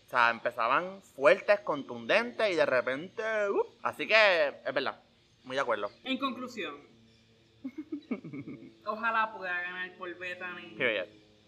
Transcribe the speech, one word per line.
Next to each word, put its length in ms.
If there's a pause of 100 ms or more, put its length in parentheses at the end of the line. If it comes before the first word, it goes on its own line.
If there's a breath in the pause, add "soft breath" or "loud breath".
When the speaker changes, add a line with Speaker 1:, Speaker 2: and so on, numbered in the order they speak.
Speaker 1:
O 40
sea, 200
empezaban 720 (140)
fuertes, 460
contundentes 880
y 40
de 120
repente, 560 (260)
uh, 160 (160)
así 260
que 400 (160)
es 100
verdad, 280 (420)
muy 120
de 80
acuerdo. 260 (140)
Speaker 2:
En 160
conclusión, 600 (840)
Speaker 1:
<laughs> 1200
Speaker 2:
ojalá 500
pueda 260
ganar 360
Paul 180
Bettany 600
Speaker 1:
Period. 300 (400)